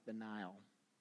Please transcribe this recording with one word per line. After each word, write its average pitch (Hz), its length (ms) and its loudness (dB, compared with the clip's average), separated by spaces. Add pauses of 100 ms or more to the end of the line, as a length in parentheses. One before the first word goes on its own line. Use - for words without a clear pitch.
the 110 80 0
Nile. 107 420 0 (460)